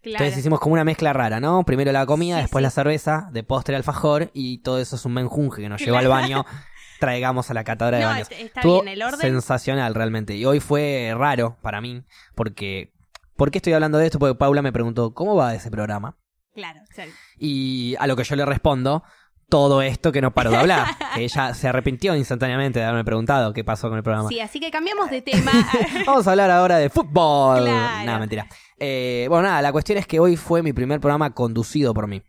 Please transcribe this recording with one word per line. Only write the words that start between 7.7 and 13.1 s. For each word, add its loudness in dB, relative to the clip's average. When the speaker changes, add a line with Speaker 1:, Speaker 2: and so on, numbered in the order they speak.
Speaker 2:
de 2
Speaker 1:
No, 2
Speaker 2:
baños. -4
Speaker 1:
est-, -16
está -12
Speaker 2:
Estuvo 4
Speaker 1:
bien -8
el -8
orden. -6
Speaker 2:
sensacional -2
realmente. -4
Y -6
hoy 2
fue -2
raro 0
para -6
mí, -12
porque, -8